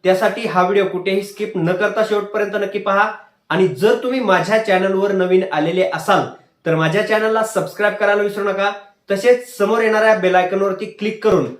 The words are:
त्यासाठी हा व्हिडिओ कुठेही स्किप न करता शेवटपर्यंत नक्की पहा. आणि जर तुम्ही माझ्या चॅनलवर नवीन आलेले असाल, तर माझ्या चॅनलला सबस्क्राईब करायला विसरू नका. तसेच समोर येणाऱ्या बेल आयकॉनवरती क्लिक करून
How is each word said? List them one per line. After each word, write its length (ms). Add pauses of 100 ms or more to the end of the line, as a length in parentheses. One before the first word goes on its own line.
त्यासाठी 380
हा 200
व्हिडिओ 240
कुठेही 380
स्किप 320
न 180
करता 300
शेवटपर्यंत 500
नक्की 260
पहा. 320 (380)
आणि 180
जर 360
तुम्ही 160
माझ्या 380
चॅनलवर 540
नवीन 400
आलेले 420
असाल, 280 (440)
तर 100
माझ्या 320
चॅनलला 360
सबस्क्राईब 500
करायला 280
विसरू 220
नका. 280 (400)
तसेच 460
समोर 240
येणाऱ्या 340
बेल 200
आयकॉनवरती 500
क्लिक 380
करून 220 (140)